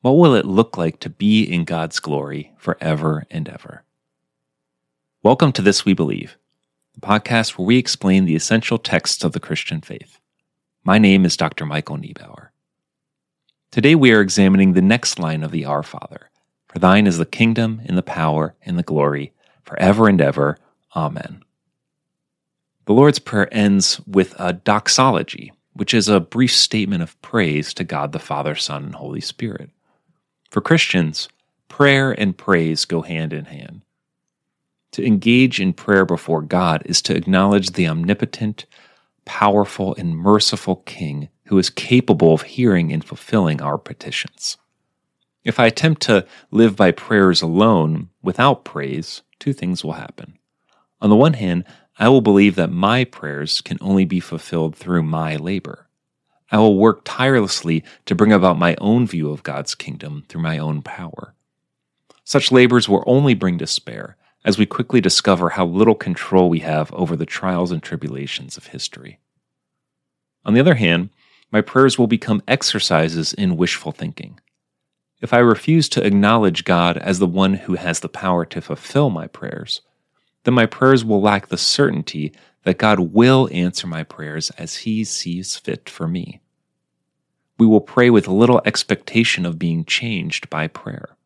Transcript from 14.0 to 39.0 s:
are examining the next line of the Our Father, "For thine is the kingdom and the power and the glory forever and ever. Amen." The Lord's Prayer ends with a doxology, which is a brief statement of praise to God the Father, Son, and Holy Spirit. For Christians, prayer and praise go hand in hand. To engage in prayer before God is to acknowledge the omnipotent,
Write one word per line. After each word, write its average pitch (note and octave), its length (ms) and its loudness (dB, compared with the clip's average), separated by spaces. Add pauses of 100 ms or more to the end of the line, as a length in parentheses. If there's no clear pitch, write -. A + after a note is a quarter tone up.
are G#2+ 80 6
examining F#2+ 520 4
the F#2 100 4
next A2+ 340 0
line D#2+ 240 -6
of D2+ 80 -8
the B2 160 -6
Our C#2+ 160 -4
Father, - 480 -18 (380)
"For - 100 -14
thine F#2+ 300 4
is E2+ 100 0
the E2 80 -2
kingdom A2+ 600 0
and F2+ 120 -2
the F2+ 60 -2
power D#2 580 -4
and F2+ 160 -6
the F2 60 -4
glory C#2+ 500 -4 (300)
forever G#2 440 2
and F#2+ 140 4
ever. C#2+ 380 0 (360)
Amen." - 460 -8 (1400)
The G#2 80 0
Lord's C#3 240 6
Prayer - 340 -2
ends G2+ 540 0
with G2 320 0
a F2+ 160 -4
doxology, - 1000 -2 (220)
which - 180 -6
is G#2 160 2
a G#2 120 4
brief A#2+ 340 0
statement G2 480 -2
of - 220 -10
praise D#2 500 -4
to F#2 100 -8
God D2 280 -8
the D#2 80 -10
Father, D2 340 -6
Son, C#2+ 300 -8
and - 100 -14
Holy C#2 280 -12
Spirit. - 500 -12 (800)
For - 100 -4
Christians, F2+ 680 -2 (400)
prayer C3+ 440 2
and G2 260 -4
praise D#2+ 480 0
go E2 160 -4
hand D#2+ 320 -8
in D2+ 120 -10
hand. - 360 -20 (1120)
To - 120 -6
engage A#2+ 560 2
in F#2+ 140 0
prayer G2 320 2
before E2 380 -4
God E2 420 -2
is - 160 -2
to - 140 -4
acknowledge F#2 560 0
the F2 160 -2
omnipotent, G2+ 800 -4 (580)